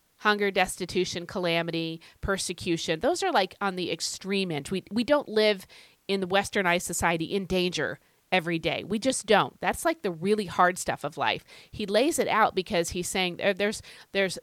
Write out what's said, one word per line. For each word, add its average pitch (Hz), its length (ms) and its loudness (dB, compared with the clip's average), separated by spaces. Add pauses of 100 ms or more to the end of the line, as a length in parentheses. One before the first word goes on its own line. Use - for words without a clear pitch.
(200)
Hunger, 208 320 2
destitution, 180 720 -2
calamity, 165 760 -2 (220)
persecution. 175 800 -2
Those 349 220 0
are, 370 80 0
like, 202 280 2
on 196 160 -2
the 180 160 -4
extreme 185 600 -4
end. 143 180 -6
We, 185 200 -4
we 233 140 0
don't 294 240 2
live 214 400 2 (400)
in 196 140 -2
the 185 60 -4
westernized 190 560 2
society 170 420 0
in 190 200 -4
danger 170 540 0 (320)
every 170 260 2
day. 156 280 -4
We 202 140 -2
just 262 260 -2
don't. 180 340 4
That's, - 240 -2
like, 339 180 0
the 196 100 -2
really 190 340 0
hard 180 320 2
stuff - 260 -6
of 151 140 -6
life. 113 260 0 (260)
He - 160 -8
lays 233 340 2
it 208 100 2
out - 260 4
because 175 360 0
he's 175 180 -4
saying, 180 260 0
"There, - 180 0
there's, 202 280 -2 (320)
there's, 196 300 0